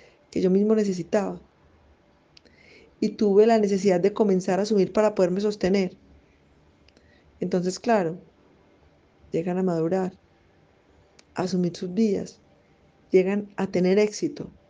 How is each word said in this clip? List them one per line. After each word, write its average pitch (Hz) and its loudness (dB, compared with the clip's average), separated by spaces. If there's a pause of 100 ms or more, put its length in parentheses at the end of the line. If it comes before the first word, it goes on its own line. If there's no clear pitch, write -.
(300)
que - -4
yo 180 2
mismo 208 2
necesitaba. 190 -2 (1600)
Y 214 0
tuve 208 4
la 226 4
necesidad 196 2
de 185 2
comenzar 190 0
a 196 -2
asumir 202 0
para 214 0
poderme 185 0
sostener". 202 -2 (1400)
Entonces, 180 -4
claro, 185 -2 (1120)
llegan 175 -4
a 190 -2
madurar, 185 -2 (1200)
a - -6
asumir 180 -2
sus 185 -10
vidas, 185 -2 (680)
llegan 196 2
a 190 -4
tener 185 2
éxito. 208 -2 (180)